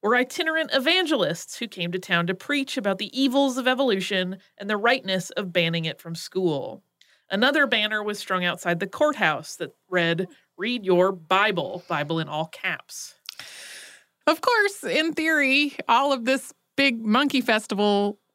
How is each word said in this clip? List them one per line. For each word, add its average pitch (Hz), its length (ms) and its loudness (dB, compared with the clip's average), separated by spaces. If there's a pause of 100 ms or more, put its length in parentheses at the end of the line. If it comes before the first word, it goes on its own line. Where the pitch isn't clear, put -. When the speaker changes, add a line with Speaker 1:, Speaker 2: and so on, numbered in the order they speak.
Speaker 1:
were 220 160 2
itinerant 320 560 -2
evangelists 269 840 0
who 233 80 -8
came 175 280 -6
to 185 60 -2
town 170 280 0
to - 60 0
preach 277 420 -4
about 196 220 0
the 214 200 -8
evils 269 400 2
of 254 120 0
evolution 196 680 0 (200)
and 202 120 -10
the 214 60 0
rightness 208 540 0
of 190 240 -6
banning 165 320 0
it - 160 -8
from 165 120 -12
school. 165 720 -4 (460)
Another 277 360 4
banner 214 380 0
was 208 160 -4
strung 185 240 -2
outside 175 380 -2
the 196 60 -4
courthouse 190 680 0
that 147 180 -8 (140)
read, 170 400 0 (300)
"Read 226 260 -4
your 180 300 4
Bible," 185 760 0
Bible 156 320 -2
in 156 80 -4
all 156 200 -4
caps. - 680 -10 (1120)
Speaker 2:
Of 311 140 2
course, 415 420 2
in 302 300 0
theory, 294 640 2 (100)
all 277 240 4
of 240 140 0
this 262 280 0 (220)
big 262 260 2
monkey 254 380 2
festival 208 800 2 (160)